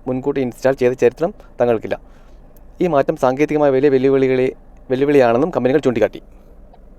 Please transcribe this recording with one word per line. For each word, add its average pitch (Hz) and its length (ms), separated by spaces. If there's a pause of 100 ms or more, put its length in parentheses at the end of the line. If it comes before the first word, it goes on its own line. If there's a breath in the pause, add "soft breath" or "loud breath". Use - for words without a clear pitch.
മുൻകൂട്ടി 135 340
ഇൻസ്റ്റാൾ 127 320
ചെയ്ത 123 180
ചരിത്രം 127 420 (280 loud breath)
തങ്ങൾക്കില്ല. 110 380 (840 soft breath)
ഈ 180 60
മാറ്റം 156 280
സാങ്കേതികമായ 147 540
വലിയ 135 200
വെല്ലുവിളികളെ, 131 600 (400)
വെല്ലുവിളിയാണെന്നും 139 580
കമ്പനികൾ 131 300
ചൂണ്ടിക്കാട്ടി. 113 420 (760)